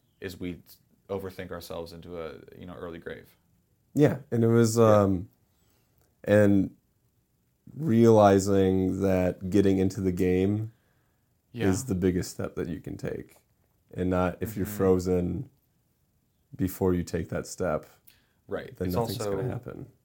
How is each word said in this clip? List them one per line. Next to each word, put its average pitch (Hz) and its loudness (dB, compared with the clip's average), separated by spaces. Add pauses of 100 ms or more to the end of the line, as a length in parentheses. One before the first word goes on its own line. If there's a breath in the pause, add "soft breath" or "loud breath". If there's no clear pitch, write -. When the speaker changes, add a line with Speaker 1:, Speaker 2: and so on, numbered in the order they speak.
(200)
Speaker 1:
is 92 -12
we 90 -8 (520)
overthink 95 -10
ourselves 85 -14
into 85 -16
a, 78 -12 (260)
you - -20
know, 90 -16
early 82 -14
grave. 69 -16 (680)
Speaker 2:
Yeah, 143 4 (140)
and 117 2
it 113 6
was, 117 4
Speaker 1:
Yeah. 110 6
Speaker 2:
um, 98 0 (920)
and 101 4 (1040)
realizing 98 4
that 92 0
getting 98 4
into 95 -2
the 95 0
game 95 0 (800)
Speaker 1:
Yeah. 113 -4
Speaker 2:
is 92 -2
the 107 -4
biggest 90 -2
step - -10
that 87 -6
you 82 -8
can - -12
take, - -12 (580)
and 92 -4
not 90 0
if - -8
you're 92 -4
Speaker 1:
Mm-hmm. 104 -10
Speaker 2:
frozen 92 0 (1080)
before 92 -2
you 87 -2
take 82 -8
that 71 -8
step. 80 -6 (600 soft breath)
Speaker 1:
Right. 87 -12
Speaker 2:
Then 92 -6
Speaker 1:
It's 90 -4
Speaker 2:
nothing's 98 -4
Speaker 1:
also 101 -6
Speaker 2:
gonna 95 -6
happen. - -12 (180)